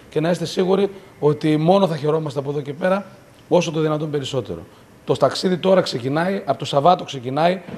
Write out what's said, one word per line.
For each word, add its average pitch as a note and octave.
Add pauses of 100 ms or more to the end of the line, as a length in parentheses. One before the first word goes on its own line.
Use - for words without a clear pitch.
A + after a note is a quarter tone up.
(100)
και D#3
να D#3+
είστε F3
σίγουροι F#3+ (300)
ότι D3+
μόνο F#3
θα D#3+
χαιρόμαστε D3
από C#3
εδώ D3
και C#3
πέρα, F#3 (420)
όσο E3+
το D#3
δυνατόν D3+
περισσότερο. B2 (440)
Το C#3
ταξίδι D#3+
τώρα F#3
ξεκινάει, D#3
από C#3
το -
Σαββάτο E3
ξεκινάει. D3 (180)